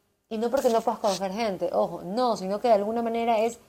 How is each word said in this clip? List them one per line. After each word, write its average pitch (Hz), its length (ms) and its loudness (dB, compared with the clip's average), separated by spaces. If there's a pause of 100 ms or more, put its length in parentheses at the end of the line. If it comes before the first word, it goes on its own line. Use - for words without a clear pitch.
(300)
y 220 80 -6
no 226 120 0
porque 254 200 2
no 226 120 4
puedas 226 180 -2
conocer 190 320 0
gente, 196 400 -2
ojo, 175 320 -2
no, 220 320 0
sino 190 240 -4
que 247 80 0
de 233 60 8
alguna 214 280 2
manera 233 380 0
es 233 180 0 (120)